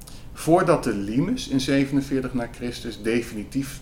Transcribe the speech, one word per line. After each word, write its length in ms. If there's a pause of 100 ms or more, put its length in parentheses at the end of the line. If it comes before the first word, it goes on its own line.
(340)
voordat 500
de 100
limes 540
in 120
zevenenveertig 720
na 180
Christus 500
definitief 800